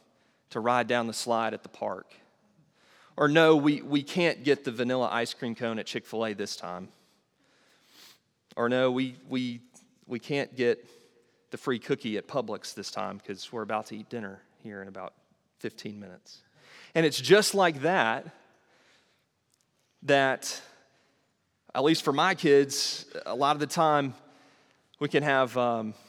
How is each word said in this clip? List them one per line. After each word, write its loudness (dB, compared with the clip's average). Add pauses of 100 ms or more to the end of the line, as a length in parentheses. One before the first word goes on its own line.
(500)
to -6
ride 2
down 0
the -6
slide -2
at -10
the -20
park. -10 (1000)
Or, 4
"No, 8
we, 2
we -2
can't -2
get 2
the -2
vanilla -2
ice -2
cream -8
cone -4
at -8
Chick-fil-A -6
this -8
time." -12 (1700)
Or, 0
"No, 4
we, -4 (120)
we, -6 (460)
we -8
can't -4
get 0 (640)
the -10
free -4
cookie -4
at -8
Publix -8
this -12
time -8
'cause -14
we're -8
about -6
to -14
eat -16
dinner -10 (220)
here -14
in -16
about -16 (460)
fifteen -12
minutes." -20 (560)
And 4
it's -2
just 6
like 2
that, 0 (1800)
that, 2 (1120)
at 0
least 4
for 2
my 2
kids, 2 (200)
a -6
lot 2
of -4
the -2
time 2 (840)
we -2
can 2
have, 2
um, -2 (160)